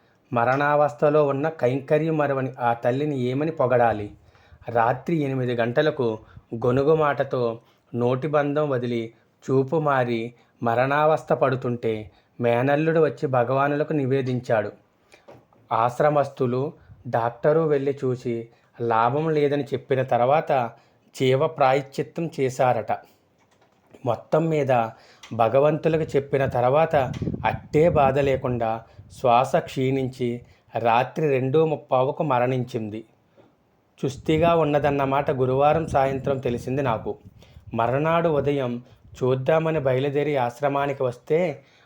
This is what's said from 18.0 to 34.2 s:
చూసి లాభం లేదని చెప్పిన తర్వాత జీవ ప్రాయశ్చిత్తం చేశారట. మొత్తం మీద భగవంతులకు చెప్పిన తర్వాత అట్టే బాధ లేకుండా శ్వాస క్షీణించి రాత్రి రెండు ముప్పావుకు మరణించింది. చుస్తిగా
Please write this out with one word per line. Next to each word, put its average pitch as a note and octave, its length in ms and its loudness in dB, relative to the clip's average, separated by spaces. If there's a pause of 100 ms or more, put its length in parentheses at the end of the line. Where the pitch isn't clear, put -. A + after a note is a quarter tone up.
చూసి A#2+ 440 -4 (320)
లాభం A#2+ 500 0
లేదని D3 340 0
చెప్పిన C3 380 -4
తర్వాత C3 680 0 (500)
జీవ C3 260 2
ప్రాయశ్చిత్తం D3 840 -2 (100)
చేశారట. B2 520 0 (1120)
మొత్తం D#3 400 0
మీద D3+ 220 0 (640)
భగవంతులకు D3+ 840 2
చెప్పిన C#3 300 0
తర్వాత C3+ 500 2 (480)
అట్టే D3 440 2
బాధ C#3+ 300 4
లేకుండా B2 640 -2 (300)
శ్వాస B2+ 440 2
క్షీణించి C3 840 -2 (380)
రాత్రి B2 500 0
రెండు C3+ 380 2
ముప్పావుకు C#3+ 560 -2
మరణించింది. B2 800 -2 (1000)
చుస్తిగా D#3+ 500 0